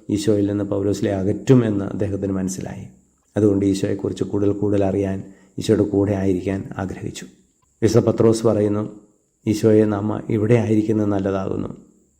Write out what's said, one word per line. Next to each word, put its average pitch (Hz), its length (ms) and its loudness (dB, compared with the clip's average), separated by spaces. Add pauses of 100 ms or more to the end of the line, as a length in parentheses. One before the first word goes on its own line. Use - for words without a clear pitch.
(100)
ഈശോയിൽ 101 360 2
നിന്ന് 101 180 -2
പൗലോസ് 98 400 -2
ലീഹ 104 100 -2
അകറ്റും 104 520 2
എന്ന് 101 180 -2
അദ്ദേഹത്തിന് 98 480 -4
മനസ്സിലായി. 95 540 -6 (500)
അതുകൊണ്ട് 101 300 2
ഈശോയെക്കുറിച്ച് 98 580 -2
കൂടുതൽ 101 280 -2
കൂടുതൽ 101 320 0
അറിയാൻ, 95 380 -2 (360)
ഈശോയുടെ 104 240 2
കൂടെ 98 300 2
ആയിരിക്കാൻ 95 560 -2 (100)
ആഗ്രഹിച്ചു. 95 480 -10 (560)
വിശുദ്ധ 113 240 4
പത്രോസ് 113 400 2
പറയുന്നു, 104 540 0 (460)
"ഈശോയെ, 107 380 4
നാം 104 440 -2
ഇവിടെ 110 260 2
ആയിരിക്കുന്നത് 107 520 2
നല്ലതാകുന്നു." 95 640 -2 (520)